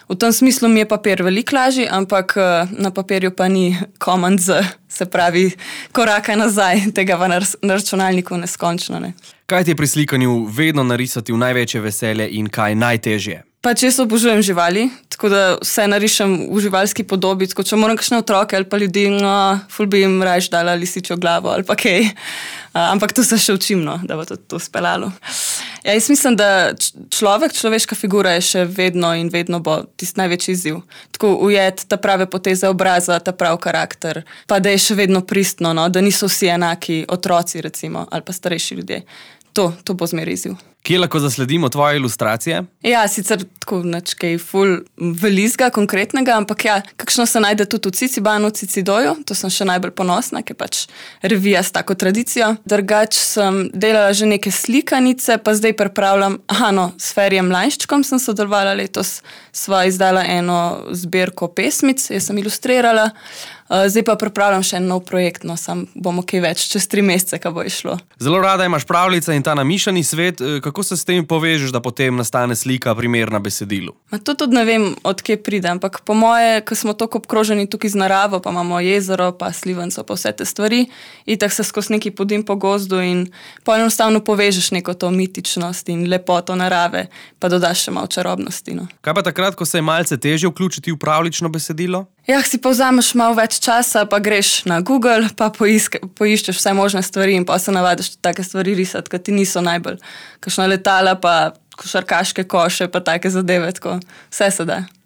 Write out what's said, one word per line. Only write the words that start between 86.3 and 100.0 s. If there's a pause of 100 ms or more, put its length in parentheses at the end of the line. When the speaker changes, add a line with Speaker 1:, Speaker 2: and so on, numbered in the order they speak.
Speaker 1:
narave, (320)
pa
dodaš
še
malo
čarobnosti,
no. (160)
Speaker 2:
Kaj
pa
takrat,
ko
se
je
malce
težje
vključiti
v
pravljično
besedilo? (220)
Speaker 1:
Ja,
si
pa
vzameš
malo
več
časa,
pa
greš
na
Google,
pa
poisk-, (180)
poiščeš
vse
možne
stvari
in
pol
se
navadiš
tudi
take
stvari
risati,
ki
ti
niso
najbolj. (420)